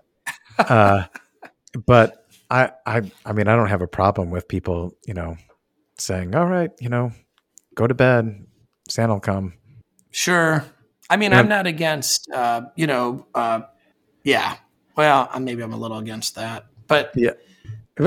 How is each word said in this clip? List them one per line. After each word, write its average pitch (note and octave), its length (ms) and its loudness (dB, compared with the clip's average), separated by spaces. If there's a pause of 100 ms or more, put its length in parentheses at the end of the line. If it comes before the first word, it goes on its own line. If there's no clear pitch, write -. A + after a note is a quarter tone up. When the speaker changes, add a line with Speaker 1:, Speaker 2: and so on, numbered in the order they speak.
(580)
Speaker 1:
that. - 120 0
<laughs> - 0 -
Speaker 2:
Uh, G2 360 6 (800)
but A#2 380 6 (260)
I, B2 200 2 (160)
I, A2 160 0 (220)
I G#2+ 80 -8
mean, G#2 160 0
I A2+ 80 4
don't G#2+ 120 4
have F#2+ 140 0
a F2 60 -2
problem F#2+ 420 0
with F2 180 -8
people, F2 440 -4 (140)
you G#2+ 80 -10
know, E2+ 220 -8 (640)
saying, F#2 360 -6
"All E3+ 120 0
right, F3+ 240 -2 (100)
you A#2+ 80 -8
know, A#2+ 240 -2 (640)
go A2+ 120 0
to B2+ 80 0
bed. A#2 520 2 (420)
Santa'll A2+ 340 -2
come." G2 320 -4 (560)
Speaker 1:
Sure. D#3+ 540 0 (460)
I F3+ 60 4
mean, G#3 160 0
Speaker 2:
Yeah. F#3+ 80 8
Speaker 1:
I'm G#3 80 4
not G3+ 180 0
against, D#3 640 -2
uh, A#2+ 320 -2 (140)
you D#3+ 100 -2
know, B2 480 -2
uh, A#2 260 -2 (640)
yeah. C3 320 0 (400)
Well, C#3 360 4
uh, B2+ 80 -8
maybe A#2+ 220 -6
I'm A2+ 100 -10
a A2+ 40 -8
little A2+ 220 -8
against A2 360 -10
that, A2+ 320 -10 (200)
but D3 280 0
Speaker 2:
Yeah. A#2+ 180 0 (640)
Wh-, D3 100 -2